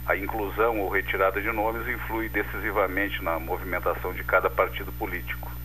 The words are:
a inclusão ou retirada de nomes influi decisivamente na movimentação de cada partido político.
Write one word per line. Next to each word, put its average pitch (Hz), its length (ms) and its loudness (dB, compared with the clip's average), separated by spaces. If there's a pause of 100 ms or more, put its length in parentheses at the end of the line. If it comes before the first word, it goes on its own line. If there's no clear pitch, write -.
a 85 120 4
inclusão 104 640 2
ou 95 80 0
retirada 95 520 2
de 110 120 0
nomes 113 360 0
influi 113 400 -2
decisivamente 101 920 0
na 82 160 0
movimentação 87 760 -2
de 90 120 -6
cada 92 260 4
partido 92 420 0
político. - 580 -6 (140)